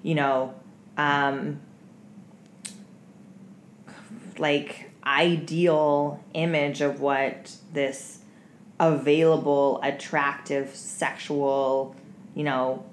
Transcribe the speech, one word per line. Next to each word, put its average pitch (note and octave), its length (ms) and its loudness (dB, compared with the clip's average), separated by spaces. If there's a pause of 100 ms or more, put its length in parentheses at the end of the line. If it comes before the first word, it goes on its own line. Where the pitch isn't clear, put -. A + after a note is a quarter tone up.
you E3 100 0
know, C3+ 400 2 (420)
um, C#3+ 640 0 (2750)
like, D3 520 -2 (160)
ideal D3+ 1200 2 (100)
image D3+ 480 0
of C#3+ 180 0
what C#3 560 -2 (180)
this C3+ 460 -4 (600)
available, C#3+ 1040 4
attractive, C#3 920 -2
sexual, C#3 1200 -2 (400)
you D3 80 -4
know C3 500 -2